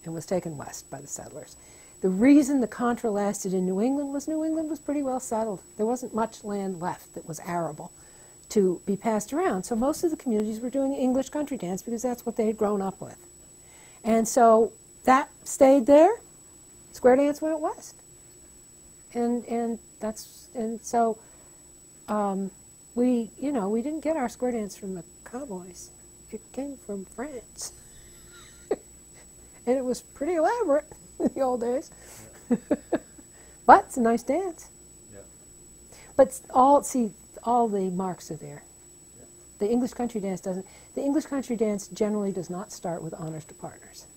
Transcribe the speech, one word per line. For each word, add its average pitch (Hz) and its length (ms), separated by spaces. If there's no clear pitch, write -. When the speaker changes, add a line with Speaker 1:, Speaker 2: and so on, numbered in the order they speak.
Speaker 1:
and 165 100
was 160 120
taken 170 300
west - 340
by 135 100
the 143 60
settlers. - 500
The 196 80
reason 269 520
the 226 60
contra 240 460
lasted 202 420
in 185 100
New 185 160
England 277 320
was 285 140
New 311 180
England 320 240
was 311 120
pretty 294 240
well 254 160
settled. 220 400
There 214 100
wasn't 247 260
much 220 300
land 196 380
left 170 340
that - 140
was 156 120
arable 165 520
to 185 360
be 196 120
passed 214 360
around. 277 300
So 233 140
most 269 260
of 339 80
the 311 60
communities 214 420
were 247 120
doing 269 240
English 262 340
country 285 280
dance 185 240
because 226 220
that's 247 240
what 226 100
they 220 100
had 220 120
grown 208 240
up 190 180
with. - 160
And 226 240
so 226 460
that 262 260
stayed 269 420
there. 320 300
Square 247 260
dance 285 240
went 311 200
west. 381 340
And, 240 300
and 233 340
that's, - 560
and 226 260
so, 226 360
um, 196 420
we, 240 420
you 285 140
know, 202 160
we 220 120
didn't 302 200
get 320 160
our 247 120
square 247 220
dance 214 260
from 190 200
the 165 80
cowboys. 190 680
It 220 80
came 277 280
from 202 260
France. - 760
<laughs> - 40
And 254 140
it 262 60
was 247 180
pretty 330 320
elaborate 339 520
<laughs> - 160
in 320 140
the 269 60
old 254 200
days. 247 300
Speaker 2:
Yeah. 247 60
Speaker 1:
<laughs> - 280
But 359 200
it's - 120
a 262 40
nice 233 240
dance. 339 460
Speaker 2:
Yeah. 98 80
Speaker 1:
But 269 120
s-, - 220
all, 277 320
see, 233 300
all 233 240
the 190 220
marks 180 420
are 151 40
there. 143 280
Speaker 2:
Yeah. - 80
Speaker 1:
The 208 100
English 247 220
country 233 280
dance 185 200
doesn't, 185 260
the 262 60
English 285 240
country 254 280
dance 208 320
generally 208 460
does 180 180
not 180 220
start 170 320
with 160 100
honors 160 300
to - 100
partners. - 520